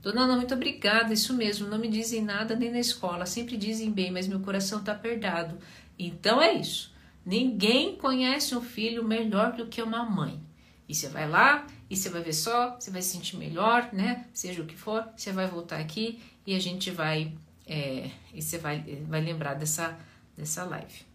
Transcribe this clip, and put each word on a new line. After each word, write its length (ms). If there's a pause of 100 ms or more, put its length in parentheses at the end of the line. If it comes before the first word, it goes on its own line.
Dona 220
Ana, 140
muito 180
obrigada, 580
isso 220
mesmo, 320
não 100
me 120
dizem 340
nada 320
nem 160
na 80
escola, 480
sempre 300
dizem 340
bem, 220
mas 160
meu 100
coração 440
tá 100
apertado. 680 (400)
Então 420
é 120
isso, 420 (320)
ninguém 720
conhece 580
um 80
filho 420
melhor 500
do 120
que 160
uma 220
mãe. 360 (480)
E 60
você 140
vai 200
lá, 380 (240)
e 60
você 120
vai 140
ver 100
só, 460
você 120
vai 120
se 80
sentir 260
melhor, 560
né? 400
Seja 300
o 40
que 100
for, 300 (100)
você 160
vai 140
voltar 340
aqui 420 (240)
e 80
a 40
gente 320
vai, 460 (300)
é, 440 (220)
e 80
você 160
vai, 240 (260)
vai 140
lembrar 340
dessa, 440 (360)
dessa 300
live 380 (120)